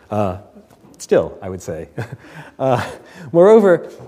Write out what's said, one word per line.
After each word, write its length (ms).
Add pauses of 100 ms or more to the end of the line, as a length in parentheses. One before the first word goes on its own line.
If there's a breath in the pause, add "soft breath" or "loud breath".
(120 loud breath)
uh, 260 (600)
still, 440
I 60
would 140
say. 340
<laughs> 20 (580 loud breath)
Uh, 320 (440 loud breath)
moreover, 560 (200)